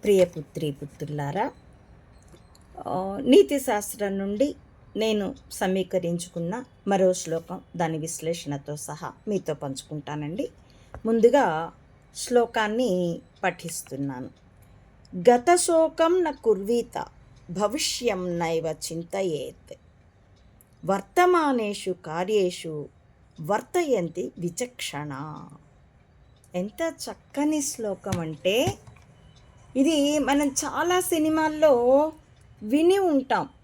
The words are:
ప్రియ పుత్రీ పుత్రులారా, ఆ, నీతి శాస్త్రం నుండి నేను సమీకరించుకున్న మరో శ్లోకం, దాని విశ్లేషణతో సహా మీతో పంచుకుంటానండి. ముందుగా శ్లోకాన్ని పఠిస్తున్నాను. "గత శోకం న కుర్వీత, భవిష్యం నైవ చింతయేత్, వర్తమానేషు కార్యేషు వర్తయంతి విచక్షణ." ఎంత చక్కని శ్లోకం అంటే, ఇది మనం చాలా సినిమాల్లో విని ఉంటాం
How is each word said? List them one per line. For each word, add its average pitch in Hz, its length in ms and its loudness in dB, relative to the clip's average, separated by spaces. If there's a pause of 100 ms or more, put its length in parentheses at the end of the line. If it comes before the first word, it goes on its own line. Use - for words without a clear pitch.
ప్రియ 196 200 6
పుత్రీ 160 460 -8
పుత్రులారా, 143 800 -6 (1300)
ఆ, 190 420 -6
నీతి 277 400 6
శాస్త్రం 208 580 -2
నుండి 202 360 0 (420)
నేను 208 380 0 (180)
సమీకరించుకున్న 185 1120 -4 (240)
మరో 190 240 4
శ్లోకం, 170 480 -6 (160)
దాని 160 220 -2
విశ్లేషణతో 151 800 -6
సహా 151 360 -12 (160)
మీతో 185 260 -4
పంచుకుంటానండి. 151 960 -8 (580)
ముందుగా 226 640 4 (440)
శ్లోకాన్ని 214 1040 0 (240)
పఠిస్తున్నాను. 139 840 -6 (1000)
"గత 247 240 6
శోకం 330 680 4
న 311 60 -2
కుర్వీత, 220 720 0 (460)
భవిష్యం 190 880 -2
నైవ 165 360 -2 (180)
చింతయేత్, 165 840 -6 (1120)
వర్తమానేషు 254 1040 2
కార్యేషు 175 1000 -2 (520)
వర్తయంతి 208 1000 -2
విచక్షణ." 151 1080 -8 (1080)
ఎంత 214 400 -4 (160)
చక్కని 294 520 -2
శ్లోకం 196 580 -6
అంటే, 180 580 0 (960)
ఇది 294 420 2
మనం 285 300 2
చాలా 311 520 -2
సినిమాల్లో 311 1120 4 (500)
విని 311 360 4
ఉంటాం 269 500 2 (160)